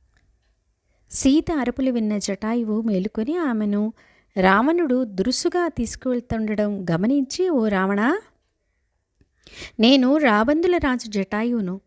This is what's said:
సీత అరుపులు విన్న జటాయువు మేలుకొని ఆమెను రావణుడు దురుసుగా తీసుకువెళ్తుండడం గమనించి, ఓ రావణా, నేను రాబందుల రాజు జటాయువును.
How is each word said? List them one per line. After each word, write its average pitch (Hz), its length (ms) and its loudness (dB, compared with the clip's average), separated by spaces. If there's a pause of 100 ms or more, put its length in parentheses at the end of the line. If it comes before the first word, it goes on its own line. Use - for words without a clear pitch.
(1120)
సీత 311 400 2
అరుపులు 262 400 -2
విన్న 220 260 -2
జటాయువు 214 640 -4
మేలుకొని 220 560 -2
ఆమెను 214 560 -2 (480)
రావణుడు 254 640 4
దురుసుగా 254 640 -2
తీసుకువెళ్తుండడం 220 1200 -4
గమనించి, 269 580 0
ఓ 247 180 2
రావణా, 202 540 0 (1600)
నేను 262 380 4
రాబందుల 302 600 2
రాజు 254 340 -2
జటాయువును. 208 760 -4